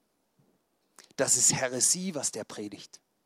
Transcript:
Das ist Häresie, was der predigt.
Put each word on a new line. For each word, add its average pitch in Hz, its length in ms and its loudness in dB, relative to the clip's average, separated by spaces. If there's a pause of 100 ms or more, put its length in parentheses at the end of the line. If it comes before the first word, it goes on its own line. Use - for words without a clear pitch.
(1200)
Das 131 180 2
ist 123 180 6
Häresie, 135 640 -2
was 127 160 -4
der 107 140 -10
predigt. - 560 -14 (240)